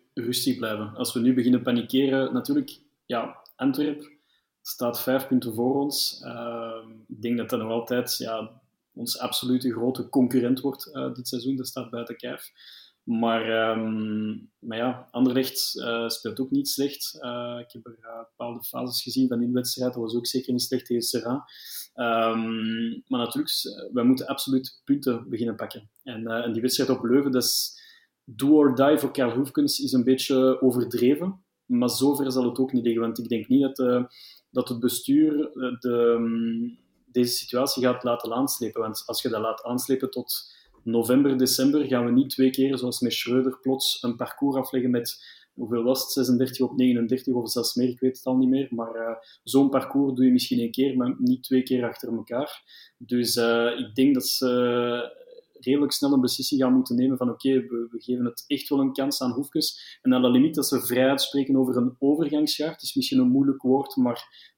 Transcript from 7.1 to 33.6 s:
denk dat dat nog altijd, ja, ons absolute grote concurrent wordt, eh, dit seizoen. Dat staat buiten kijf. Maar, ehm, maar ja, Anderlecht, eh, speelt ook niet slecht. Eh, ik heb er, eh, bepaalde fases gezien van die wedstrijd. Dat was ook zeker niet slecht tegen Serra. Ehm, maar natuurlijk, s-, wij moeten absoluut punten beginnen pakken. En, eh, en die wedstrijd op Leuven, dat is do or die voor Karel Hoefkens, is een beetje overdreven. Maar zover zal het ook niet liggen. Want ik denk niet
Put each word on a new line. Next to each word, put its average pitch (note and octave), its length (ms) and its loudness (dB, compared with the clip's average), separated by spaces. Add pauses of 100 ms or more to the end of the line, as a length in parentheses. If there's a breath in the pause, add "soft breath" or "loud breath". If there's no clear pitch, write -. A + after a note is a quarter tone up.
denk A#2 160 -2
dat A2+ 120 -6
dat B2 100 -2
nog A2+ 100 -6
altijd, A#2+ 460 -2
ja, A2+ 440 -8 (340)
ons A#2+ 240 -8
absolute B2+ 540 -2
grote A#2 360 -2
concurrent B2+ 520 2
wordt, - 340 -6
eh, C3 200 -6
dit B2 140 -12
seizoen. C3 280 -4
Dat B2 100 -8
staat A#2 240 -10
buiten A#2 260 -10
kijf. B2+ 340 -12 (540 loud breath)
Maar, A2+ 460 0
ehm, A2 760 0 (300)
maar A2+ 200 -8
ja, B2 320 -4
Anderlecht, C3 720 0
eh, A#2 280 -4
speelt - 320 -6
ook C3 100 -6
niet C#3 180 0
slecht. - 520 -6
Eh, A#2+ 400 -8
ik - 120 -18
heb A#2 140 -20
er, A2+ 140 -20
eh, A#2 180 -16
bepaalde A#2 440 -12
fases B2 400 -6
gezien B2+ 260 0
van A#2+ 100 0
die A#2+ 140 0
wedstrijd. B2 400 -2
Dat A#2+ 100 -6
was A2+ 140 -4
ook A#2+ 100 -2
zeker B2+ 260 -4
niet A#2+ 100 0
slecht B2+ 240 -4
tegen A#2+ 160 0
Serra. A#2+ 420 -4 (500 loud breath)
Ehm, A2+ 920 -2 (180)
maar B2 140 -2
natuurlijk, C3+ 320 -2
s-, - 400 -6
wij A#2+ 120 2
moeten B2+ 220 4
absoluut C3 580 -2
punten C3+ 440 0
beginnen - 280 -4
pakken. - 340 -12 (120)
En, A2+ 240 -10
eh, A2+ 180 -4
en A#2 80 -2
die A2 100 -2
wedstrijd B2+ 280 0
op B2+ 140 0
Leuven, C3+ 280 4
dat B2+ 120 2
is - 360 -4 (440 loud breath)
do B2 320 -2
or C#3+ 180 6
die C#3+ 240 4
voor - 120 -2
Karel A#2+ 260 0
Hoefkens, C#3 440 0
is C3+ 120 -2
een B2 120 4
beetje C3 580 2
overdreven. B2+ 840 2 (220)
Maar B2 240 2
zover C3+ 420 2
zal B2+ 160 0
het A#2+ 100 -2
ook C3 140 0
niet A#2+ 120 0
liggen. A2+ 180 2
Want A2+ 160 -2
ik A2+ 100 -10
denk A2 200 -2
niet C3+ 140 6